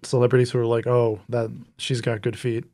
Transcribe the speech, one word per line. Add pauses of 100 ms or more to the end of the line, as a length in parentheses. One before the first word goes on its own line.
celebrities
who
are
like,
"Oh, (100)
that, (260)
she's
got
good
feet." (100)